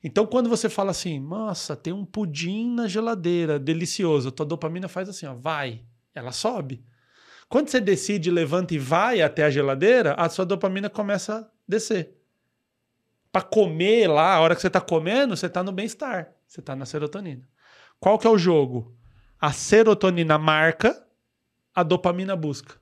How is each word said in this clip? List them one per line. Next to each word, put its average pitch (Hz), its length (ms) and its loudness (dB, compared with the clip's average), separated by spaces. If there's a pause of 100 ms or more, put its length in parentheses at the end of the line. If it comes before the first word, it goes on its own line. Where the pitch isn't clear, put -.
Então, 202 220 0
quando 240 240 0
você 233 180 0
fala 196 240 -2
assim, 165 280 -6
"Nossa, 175 560 -8
tem 160 180 -10
um 202 120 -8
pudim 196 680 -6
na 233 140 -2
geladeira, 175 720 -2
delicioso", 160 680 0
a - 20 -10
tua 151 140 -6
dopamina 165 420 -6
faz 190 200 -8
assim, 190 200 -14
ó, 131 80 -12
vai, 131 480 -6 (320)
ela 127 160 -12
sobe. 147 520 -6 (640)
Quando 285 220 0
você 254 100 2
decide, 190 520 0
levanta 170 420 0
e 151 60 -2
vai 180 420 2
até 151 220 2
a 151 60 6
geladeira, 143 640 2
a 170 160 0
sua 185 160 -2
dopamina 196 440 -2
começa 208 500 -4
a 220 60 -16 (220)
descer. 214 480 -2 (1160)
Pra 180 100 0
comer 196 680 2
lá, 160 280 4
a 160 40 4
hora 165 160 6
que - 60 -10
você 190 80 0
tá 180 120 0
comendo, 202 560 0
você 185 120 -6
tá 180 140 -4
no 196 80 -6
bem-estar, 208 600 -8 (160)
você - 140 -20
tá 139 140 -10
na 135 100 -10
serotonina. 151 640 -10 (520)
Qual 208 180 4
que 214 80 -2
é 226 40 6
o 220 80 8
jogo? 143 580 2 (440)
A - 140 0
serotonina 185 840 4
marca, 156 680 2 (680)
a 180 80 2
dopamina 180 520 0
busca. 156 460 -8